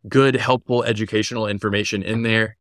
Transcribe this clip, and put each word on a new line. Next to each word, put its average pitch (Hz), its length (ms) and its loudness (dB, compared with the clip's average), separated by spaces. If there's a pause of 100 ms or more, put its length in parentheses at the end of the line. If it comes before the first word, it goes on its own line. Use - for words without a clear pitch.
good, 135 260 4
helpful, 123 520 0
educational 110 600 -2
information 104 560 -2
in 113 220 -4
there. 110 380 0